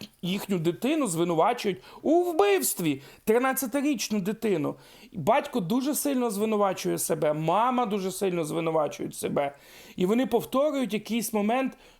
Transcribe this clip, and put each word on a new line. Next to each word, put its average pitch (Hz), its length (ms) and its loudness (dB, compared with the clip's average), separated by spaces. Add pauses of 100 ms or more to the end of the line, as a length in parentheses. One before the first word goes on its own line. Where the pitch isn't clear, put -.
(220)
їхню 185 360 -2
дитину 233 480 0
звинувачують 175 760 0 (200)
у 339 200 4
вбивстві, 320 800 2 (220)
тринадцятирічну 254 960 0
дитину. 175 540 -2 (380)
Батько 233 480 0
дуже 247 340 0
сильно 254 360 -2
звинувачує 202 680 0
себе, 156 340 0
мама 214 540 2
дуже 190 260 -2
сильно 180 320 -2
звинувачує 160 680 -2
себе. 147 440 -4 (400)
І 180 100 0
вони 240 200 4
повторюють 254 680 0
якийсь 214 380 -4
момент, 233 440 0 (240)